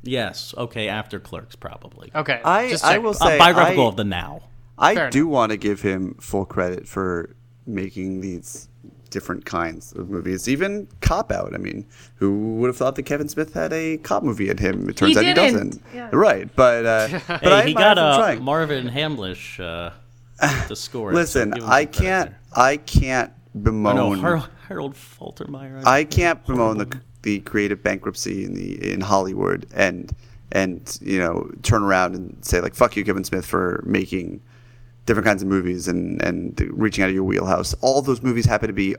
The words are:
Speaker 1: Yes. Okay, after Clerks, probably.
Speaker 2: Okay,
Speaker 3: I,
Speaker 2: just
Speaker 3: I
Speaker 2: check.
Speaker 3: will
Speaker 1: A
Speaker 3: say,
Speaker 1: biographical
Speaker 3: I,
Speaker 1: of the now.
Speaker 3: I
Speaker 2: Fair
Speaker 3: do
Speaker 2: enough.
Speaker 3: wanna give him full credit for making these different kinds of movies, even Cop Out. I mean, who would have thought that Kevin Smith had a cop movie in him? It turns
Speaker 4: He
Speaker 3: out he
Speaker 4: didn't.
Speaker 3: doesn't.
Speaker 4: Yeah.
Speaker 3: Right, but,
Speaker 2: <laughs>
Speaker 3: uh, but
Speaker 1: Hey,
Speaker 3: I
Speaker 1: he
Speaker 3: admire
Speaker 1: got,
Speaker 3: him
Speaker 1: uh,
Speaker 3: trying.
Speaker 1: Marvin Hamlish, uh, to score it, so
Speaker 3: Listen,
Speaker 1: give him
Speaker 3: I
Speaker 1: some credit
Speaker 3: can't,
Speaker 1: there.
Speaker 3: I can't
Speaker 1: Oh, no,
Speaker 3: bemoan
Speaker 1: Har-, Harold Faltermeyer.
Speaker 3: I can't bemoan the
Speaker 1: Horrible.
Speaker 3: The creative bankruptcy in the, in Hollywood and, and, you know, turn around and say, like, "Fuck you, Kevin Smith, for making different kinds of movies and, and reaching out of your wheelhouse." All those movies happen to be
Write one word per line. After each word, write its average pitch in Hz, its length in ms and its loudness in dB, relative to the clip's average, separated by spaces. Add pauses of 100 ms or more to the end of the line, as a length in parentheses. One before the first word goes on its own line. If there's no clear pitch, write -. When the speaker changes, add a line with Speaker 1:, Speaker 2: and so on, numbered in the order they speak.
Speaker 1:
Yes. 117 540 -6
Okay, 113 300 -6
after 104 320 -6
Clerks, - 360 -16
probably. - 600 -18
Speaker 2:
Okay, 143 300 -2
Speaker 3:
I, 214 240 2
Speaker 2:
just 208 160 -2
Speaker 3:
I 160 80 8
Speaker 2:
check. 214 100 2
Speaker 3:
will 214 80 2
Speaker 1:
A 196 40 -2
Speaker 3:
say, 160 220 4
Speaker 1:
biographical 170 480 4
Speaker 3:
I, 113 40 2
Speaker 1:
of 95 80 -6
the 107 80 -2
now. 87 380 -6 (340)
Speaker 3:
I 185 180 6
Speaker 2:
Fair 147 140 0
Speaker 3:
do 131 140 2
Speaker 2:
enough. 165 80 0
Speaker 3:
wanna 110 260 2
give 98 240 -2
him 95 400 -2
full 98 240 -4
credit 90 420 -4
for 90 480 -4 (300)
making 95 560 -6
these - 480 -12 (400)
different - 360 -8
kinds 82 480 -8
of 90 160 -10
movies, 92 380 -4
even 196 400 -2 (140)
Cop 185 300 0
Out. - 240 -4
I - 20 -8
mean, 101 300 -10 (280)
who 104 420 0
would 120 100 2
have 123 100 -2
thought 131 180 -2
that - 80 -8
Kevin 147 240 -4
Smith 156 260 -6
had 160 200 -2
a 160 240 -2
cop - 260 -2
movie 101 260 -2
in 95 80 -8
him? 95 320 -2
It - 80 -8
turns 311 160 6
Speaker 4:
He - 40 6
Speaker 3:
out 339 80 6
he 359 80 4
Speaker 4:
didn't. 294 200 6
Speaker 3:
doesn't. - 280 -2 (120)
Speaker 4:
Yeah. 240 200 -14
Speaker 3:
Right, 127 420 4
but, 120 300 6
Speaker 2:
<laughs> - 0 -
Speaker 3:
uh, 113 420 2
but 175 140 -4
Speaker 1:
Hey, 180 100 6
Speaker 3:
I 202 120 8
Speaker 1:
he 262 80 2
Speaker 3:
admire - 240 6
Speaker 1:
got, - 20 2
Speaker 3:
him 170 80 4
Speaker 1:
uh, 143 120 6
Speaker 3:
trying. 117 260 2
Speaker 1:
Marvin 143 440 0
Hamlish, 123 720 -6
uh, 85 320 -8 (760)
to 104 80 -8
score 110 360 -8
it, - 40 2
so 170 40 4
Speaker 3:
Listen, 123 320 0
Speaker 1:
give 117 120 -6
him 107 60 -6
Speaker 3:
I 135 140 6
Speaker 1:
some 147 100 -6
credit - 120 0
Speaker 3:
can't, 185 240 0
Speaker 1:
there. - 100 -20 (160)
Speaker 3:
I 131 220 4
can't 131 560 0
Speaker 1:
Oh, - 260 -16
no, 104 40 -10
Speaker 3:
bemoan 107 560 2
Speaker 1:
Har-, 165 300 -2 (180)
Harold 147 260 -10
Faltermeyer. 135 920 -14
Speaker 3:
I 135 180 6
can't 170 420 0
bemoan 113 320 0
the 104 80 -2
Speaker 1:
Horrible. - 140 -12 (240)
Speaker 3:
The 104 180 -2
creative 101 420 -2
bankruptcy 98 600 -4
in 95 80 -8
the, 92 400 -6
in 95 80 -4
Hollywood 95 720 0
and, 90 400 0 (380)
and, 92 500 -2
you 95 180 0
know, 85 300 -2 (140)
turn 107 200 2
around 92 320 2
and 90 300 -12
say, 87 160 2
like, 90 140 -4
"Fuck 120 200 2
you, 104 80 -2
Kevin 95 200 -2
Smith, 92 220 -4
for 90 400 -2
making 92 560 -2 (640)
different 110 200 2
kinds 101 160 2
of 95 60 -4
movies 90 400 -2
and, 87 340 -2
and 87 380 -4 (120)
reaching 104 320 0
out 92 60 2
of 95 60 0
your 95 100 0
wheelhouse." 92 560 0
All 135 200 4
those 131 200 0
movies 117 240 0
happen 110 220 2
to 104 60 -4
be 98 260 0